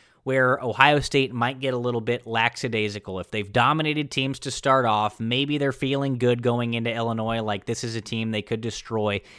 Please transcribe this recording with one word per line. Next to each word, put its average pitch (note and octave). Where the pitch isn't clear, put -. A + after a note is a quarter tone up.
where C3
Ohio C3+
State C3+
might B2
get C3
a -
little A#2+
bit A#2
lackadaisical. A2
If F2+
they've G2+
dominated D3+
teams C3+
to -
start C3+
off, G#2+
maybe C3+
they're C#3
feeling C#3
good A#2+
going A#2+
into A#2
Illinois, A2+
like G#2
this -
is A2+
a A2+
team A2+
they G#2+
could A2+
destroy. G#2+